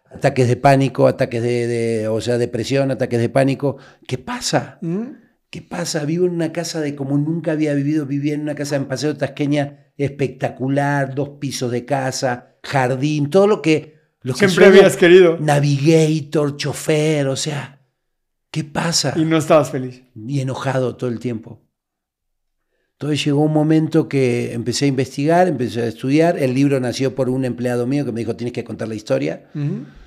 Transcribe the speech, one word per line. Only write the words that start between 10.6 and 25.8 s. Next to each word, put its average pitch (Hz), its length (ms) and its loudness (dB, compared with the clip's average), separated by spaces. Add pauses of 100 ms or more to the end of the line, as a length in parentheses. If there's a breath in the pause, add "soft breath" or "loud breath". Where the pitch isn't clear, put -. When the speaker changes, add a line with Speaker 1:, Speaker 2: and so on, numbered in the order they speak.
Speaker 1:
dos 143 160 -4 (100)
pisos 127 320 -6
de 120 140 -4
casa, 131 760 -4
jardín, 143 680 -2
todo 196 160 6
lo 214 160 0
que... 156 320 0 (260)
Lo 127 140 -6
que - 60 -4
Speaker 2:
Siempre 185 260 6
Speaker 1:
sueña. 196 140 10
Speaker 2:
habías 190 180 6
querido. 175 420 8
Speaker 1:
Navigator, 147 1160 2
chofer, 151 720 -2
o 135 80 -2
sea, 139 440 -8 (720)
¿qué 156 140 -6
pasa? 165 520 -2
Speaker 2:
Y 160 80 2
no 160 140 2
estabas 147 320 4
feliz. 127 320 -8 (120)
Speaker 1:
Y 127 260 -6
enojado 131 560 -2
todo 127 120 -6
el 113 100 -6
tiempo. 110 440 -10 (1400)
Entonces 147 260 -2
llegó 143 160 2
un 151 140 2
momento 160 540 2
que 120 440 0
empecé 117 340 -2
a - 20 4
investigar, 143 600 2
empecé 120 340 -4